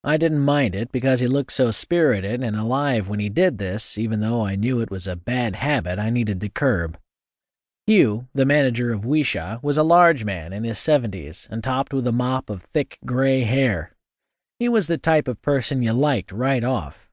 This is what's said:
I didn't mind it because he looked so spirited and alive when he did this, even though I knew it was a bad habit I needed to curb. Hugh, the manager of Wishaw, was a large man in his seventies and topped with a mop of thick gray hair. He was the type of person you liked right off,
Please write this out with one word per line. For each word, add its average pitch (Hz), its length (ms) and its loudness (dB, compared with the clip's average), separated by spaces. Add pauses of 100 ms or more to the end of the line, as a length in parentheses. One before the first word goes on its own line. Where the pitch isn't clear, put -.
I 147 140 0
didn't 156 240 2
mind 139 360 2
it 113 140 -4
because 131 300 0
he 123 60 2
looked 131 260 0
so 117 200 2
spirited 123 680 0
and 107 140 -2
alive 117 520 0
when 104 100 -4
he 104 100 -2
did 139 300 0
this, 98 400 -4
even 110 220 -2
though 113 260 0
I 98 80 -2
knew 117 260 0
it 113 100 -4
was 92 160 -6
a 90 100 -4
bad 120 400 -4
habit 104 420 -2
I 110 120 -2
needed 107 300 0
to 104 80 -4
curb. 90 480 0 (880)
Hugh, 127 480 4
the 135 120 2
manager 123 460 2
of 104 120 -4
Wishaw, 117 580 -2
was 143 140 0
a 156 60 2
large 165 420 4
man 87 280 -6
in 107 120 -6
his 110 140 -4
seventies 101 720 -2
and 110 120 -6
topped 135 300 -2
with 131 140 -2
a 120 60 2
mop 127 380 -2
of 95 120 -6
thick - 420 -4
gray 131 360 0
hair. 113 520 0 (680)
He 240 100 0
was 220 180 2
the 165 120 0
type 156 300 2
of 120 140 -6
person 135 400 0
you 113 100 2
liked 123 400 0
right 123 320 0
off, 107 480 -4